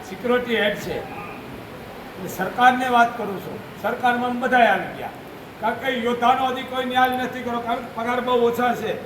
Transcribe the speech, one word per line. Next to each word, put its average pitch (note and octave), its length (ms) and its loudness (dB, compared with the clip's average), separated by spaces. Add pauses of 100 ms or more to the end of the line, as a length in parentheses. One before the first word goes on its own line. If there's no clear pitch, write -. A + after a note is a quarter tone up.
સિક્યુરિટી A#3+ 540 0
હેડ G3+ 200 0
છે. E3 180 -6
એટલે - 1300 -12
સરકારને B3 600 4
વાત A#3 280 6
કરું G3 220 -4
છું, D3+ 180 -10 (240)
સરકારમાં A#3+ 500 0
અમે B3 80 -4
બધાય B3 320 6
આવી - 260 -2
ગયા, A2+ 160 -10 (460)
કારણ A3+ 200 -2
કે C4 100 -2 (100)
યોદ્ધાનો A#3+ 480 4
હજી B3+ 160 -2
કોઈ B3+ 220 -4
ન્યાય B3+ 320 4
નથી B3+ 260 -4
કર્યો, A#3 160 -2
કારણ A#3 240 -2
કે - 120 -10
પગાર A#3+ 260 0
બહુ B3 240 4
ઓછા A#3 280 2
છે G#3 180 -2 (140)